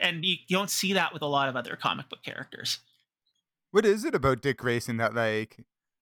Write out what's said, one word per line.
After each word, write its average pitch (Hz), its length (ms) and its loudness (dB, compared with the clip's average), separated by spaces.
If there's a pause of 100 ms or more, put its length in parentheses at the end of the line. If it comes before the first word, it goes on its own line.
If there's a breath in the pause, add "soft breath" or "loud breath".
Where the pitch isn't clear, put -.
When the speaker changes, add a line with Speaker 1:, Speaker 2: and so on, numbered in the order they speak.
Speaker 1:
and 170 240 -2
you, 185 140 0 (100)
you 180 80 2
don't 196 140 0
see 190 240 0
that 170 180 2
with 151 100 -8
a 151 40 -2
lot 139 220 2
of 127 60 -4
other 123 220 -6
comic - 320 -2
book - 160 -14
characters. - 560 -8 (920)
Speaker 2:
What 208 160 6
is 214 180 4
it 311 120 0
about 131 260 2
Dick 135 160 0
Grayson 120 380 -2
that, 110 180 0
like, 110 500 -2 (380)